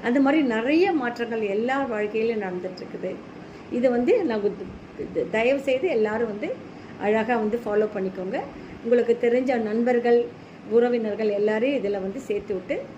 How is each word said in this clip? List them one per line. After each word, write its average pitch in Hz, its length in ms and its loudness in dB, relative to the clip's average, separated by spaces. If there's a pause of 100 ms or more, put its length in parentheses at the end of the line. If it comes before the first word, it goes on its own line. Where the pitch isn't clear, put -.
அந்த 240 160 2
மாதிரி 277 240 4
நிறைய 269 480 2
மாற்றங்கள் 240 500 -2
எல்லார் 240 460 0
வாழ்க்கையிலும் 220 540 -2
நடந்துட்டு 185 420 -6
இருக்குது. - 320 -8 (560)
இதை 247 180 4
வந்து 285 360 4
நான் 220 160 0
கு-, 202 100 2 (640)
து-, 143 160 -2
தயவு 240 280 2
செய்து 269 280 0
எல்லாரும் 226 400 0
வந்து 220 280 -6 (460)
அழகா 220 360 2
வந்து 214 280 0
ஃபாலோ 214 220 2 (100)
பண்ணிக்கோங்க. 190 420 -4 (440)
உங்களுக்கு 233 380 4
தெரிஞ்ச 247 360 4
நண்பர்கள், 240 680 4 (440)
உறவினர்கள் 220 600 2
எல்லாரையும் 214 540 2
இதுல 202 180 0
வந்து 196 180 -6
சேர்த்து 208 340 -4
விட்டு 269 280 -4 (160)